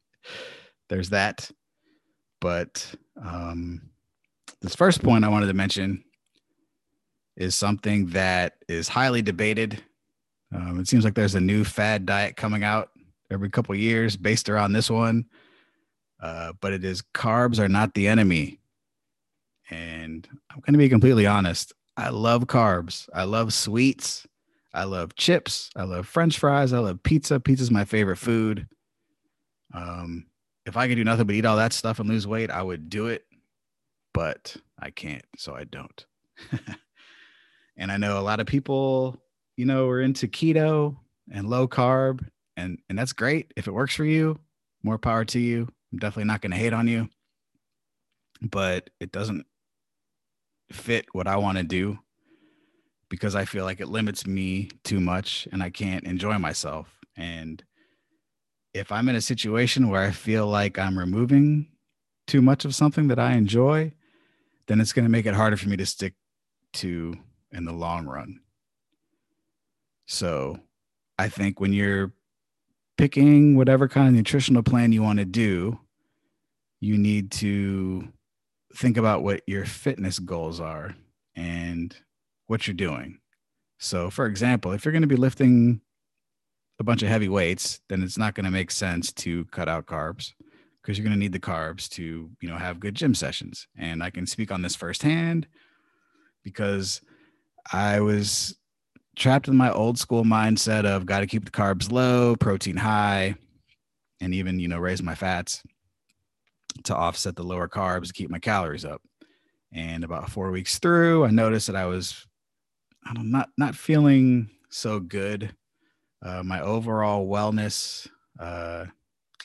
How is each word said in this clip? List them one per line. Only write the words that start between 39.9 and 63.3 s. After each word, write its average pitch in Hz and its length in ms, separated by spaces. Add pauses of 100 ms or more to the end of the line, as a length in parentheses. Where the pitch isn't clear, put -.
into 131 280
keto 156 680 (340)
and 101 200
low 127 180
carb, 131 580 (300)
and, 90 220 (100)
and 95 100
that's 131 140
great. 135 440
If 110 120
it 98 60
works 131 200
for 156 100
you, 156 360 (420)
more 110 160
power 113 280
to 120 120
you. 120 300 (240)
I'm - 60
definitely 104 260
not 107 160
gonna 92 160
hate 113 160
on 117 160
you, 113 200 (1300)
but 95 480 (120)
it - 120
doesn't 101 340 (1300)
fit - 400
what 90 140
I 95 100
wanna 95 280
do 92 340 (1120)
because 98 280
I 98 80
feel 95 200
like 95 160
it 90 80
limits 104 380
me 95 440 (120)
too 101 180
much 90 520
and 95 100
I 87 80
can't 92 340
enjoy 98 340
myself. 78 500 (280)
And 80 460 (1120)
if 98 180
I'm 113 160
in 123 80
a 110 40
situation 117 680
where 95 140
I 98 80
feel 110 360
like 101 320
I'm 95 200
removing 139 720 (580)
too 139 160
much 135 220
of 139 100
something 151 340
that 123 100
I 120 160